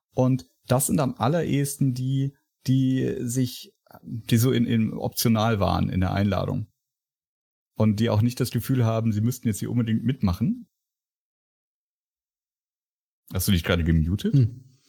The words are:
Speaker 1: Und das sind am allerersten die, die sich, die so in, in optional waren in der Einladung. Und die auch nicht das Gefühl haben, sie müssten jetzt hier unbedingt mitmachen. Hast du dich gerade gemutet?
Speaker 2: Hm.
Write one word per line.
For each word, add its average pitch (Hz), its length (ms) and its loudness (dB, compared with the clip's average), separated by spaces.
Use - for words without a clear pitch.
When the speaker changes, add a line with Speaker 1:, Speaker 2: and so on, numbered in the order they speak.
Speaker 1:
Und 127 320 0
das 131 200 0
sind 170 120 0
am 131 180 -2
allerersten 139 760 0
die, 135 420 -4
die 131 540 0
sich, 123 520 -4
die - 340 0
so 123 140 4
in, 120 140 2
in 110 280 0
optional 113 680 0
waren 90 280 2
in 92 120 0
der 92 120 0
Einladung. 98 540 -2
Und 107 240 2
die 113 80 2
auch 107 120 2
nicht 120 200 0
das 127 100 -2
Gefühl 123 320 -2
haben, 113 300 0
sie 104 80 -2
müssten 117 260 -2
jetzt 104 120 -2
hier 107 120 -6
unbedingt 113 320 0
mitmachen. 127 640 -2
Hast 92 140 -4
du 107 40 2
dich 90 120 2
gerade 87 200 2
gemutet? 82 520 2
Speaker 2:
Hm. 127 280 2